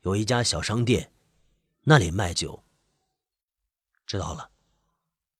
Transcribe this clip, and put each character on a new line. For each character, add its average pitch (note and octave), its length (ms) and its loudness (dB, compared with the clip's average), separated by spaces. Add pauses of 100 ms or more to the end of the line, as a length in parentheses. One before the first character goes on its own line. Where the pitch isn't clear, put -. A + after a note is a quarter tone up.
有 F#2+ 160 -2
一 A2 80 0
家 A#2+ 180 0
小 E2+ 200 -2
商 A#2 220 0
店， A2+ 280 0 (680)
那 D3+ 160 6
里 E2+ 120 2
卖 F2+ 220 -2
酒。 - 320 -8 (1400)
”“知 G2+ 120 -6
道 E2+ 140 -6
了。 - 200 -14 (880)